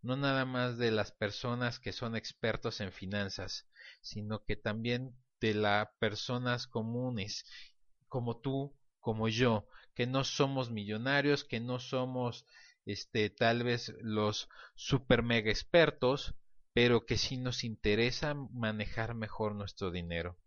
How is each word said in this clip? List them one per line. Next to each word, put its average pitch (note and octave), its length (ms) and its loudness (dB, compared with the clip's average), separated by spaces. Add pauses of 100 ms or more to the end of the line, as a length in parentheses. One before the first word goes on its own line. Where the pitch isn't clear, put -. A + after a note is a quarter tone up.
no B2 140 -2
nada C3+ 300 2
más B2 320 -2
de A#2+ 140 4
las G#2+ 200 2
personas A#2+ 680 -2
que G2+ 120 -6
son A2+ 240 -6
expertos - 640 -2
en F#2+ 120 -4
finanzas, G2 760 -6 (340)
sino G#2 440 -8
que G#2+ 100 0
también A#2+ 600 -2 (240)
de A2 140 2
las G#2 360 4 (100)
personas B2 680 -2
comunes, A#2 800 -2 (600)
como A#2 320 -2
tú, C#3 380 -4 (220)
como A2 280 0
yo, A2+ 400 4 (280)
que B2 120 0
no C3+ 160 0
somos C3+ 480 0
millonarios, C3 720 0
que A#2 160 -4
no B2 200 -4
somos, B2+ 680 -4 (400)
este, G#2+ 440 -2
tal A#2 340 2
vez A#2+ 380 -2
los G#2+ 480 0 (260)
super B2+ 480 2
mega A#2 280 2
expertos, C#3+ 840 2 (380)
pero A#2+ 320 6
que A#2 120 0
sí - 200 -2
nos B2+ 260 -4
interesa A#2 680 2
manejar A2+ 800 -4
mejor G#2+ 420 -4
nuestro G2 360 -4
dinero. E2+ 560 -4